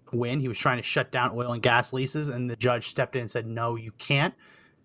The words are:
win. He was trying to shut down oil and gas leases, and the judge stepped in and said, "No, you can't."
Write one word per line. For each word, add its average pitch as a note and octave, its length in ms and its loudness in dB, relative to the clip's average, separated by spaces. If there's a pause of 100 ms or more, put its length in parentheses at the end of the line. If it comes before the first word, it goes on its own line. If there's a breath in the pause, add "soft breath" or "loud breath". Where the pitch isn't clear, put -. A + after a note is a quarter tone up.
(140)
win. A#2+ 260 0
He C3 80 0
was A2 120 -4
trying C3 180 4
to A2+ 60 -4
shut - 280 0
down B2 220 2
oil A#2+ 200 -2
and A#2 100 -6
gas A#2+ 300 4
leases, C3+ 340 -2
and B2 200 -4
the A#2+ 80 -4
judge A#2+ 340 0
stepped C3+ 260 -2
in B2 60 -2
and A2+ 100 -6
said, A2+ 160 -4
"No, A#2 280 -2
you A2+ 180 -10
can't." D3 420 2 (500 soft breath)